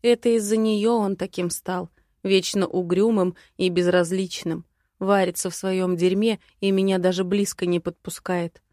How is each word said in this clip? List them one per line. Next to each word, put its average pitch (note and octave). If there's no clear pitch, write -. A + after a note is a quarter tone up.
Это A#3+
из-за A3
нее A3
он G3+
таким F3+
стал, F3+
вечно F#3+
угрюмым F#3
и F#3
безразличным. F3
Варится F#3+
в E3+
своем F#3
дерьме F#3+
и G3
меня F#3+
даже F#3
близко G3
не F3
подпускает. E3+